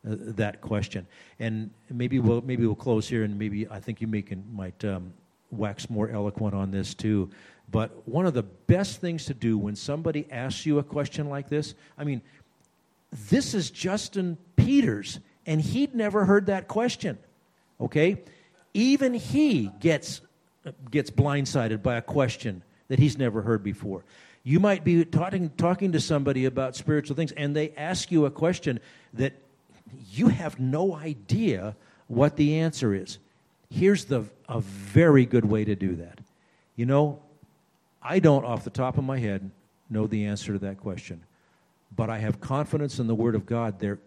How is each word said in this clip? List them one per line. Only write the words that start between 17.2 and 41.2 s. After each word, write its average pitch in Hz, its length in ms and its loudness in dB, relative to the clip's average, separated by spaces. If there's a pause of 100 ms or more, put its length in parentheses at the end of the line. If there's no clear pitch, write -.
okay? 156 440 2 (500)
Even 262 400 4
he 214 560 2 (100)
gets, - 420 0 (680)
gets 143 220 0
blindsided 127 720 0
by 123 140 0
a 117 40 -4
question 117 640 -2 (240)
that 135 100 -4
he's 131 200 6
never 113 260 -2
heard 107 200 0
before. 98 400 -8 (400)
You 143 160 4
might 190 240 2
be 170 220 4
talking, 175 520 -2
talking 185 340 2
to 160 80 2
somebody 139 460 0
about 131 300 -2
spiritual 147 400 -2
things, 156 180 -2
and 143 220 -4
they 151 220 -2
ask 170 340 -6
you 160 140 6
a 139 60 0
question 156 480 -2 (340)
that 113 200 -2 (760)
you 131 200 2
have - 300 0
no 156 360 0
idea 135 800 -2 (320)
what 139 300 2
the 151 220 2
answer 147 360 0
is. 92 240 -8 (500)
Here's 190 360 4
the, 117 200 -2 (220)
a 117 140 -2
very 135 640 6
good 117 200 4
way 107 200 2
to 104 100 0
do 95 200 -2
that. 82 240 -12 (560)
You 117 100 -2
know, 143 360 2 (840)
I 165 160 0
don't, 139 260 6
off 120 180 -4
the - 60 -10
top 127 280 -2
of 143 60 0
my 131 140 -4
head, 98 320 -4 (400)
know 107 160 0
the 107 200 -2
answer 104 280 -6
to 98 60 -4
that 98 200 -8
question. 87 440 -10 (720)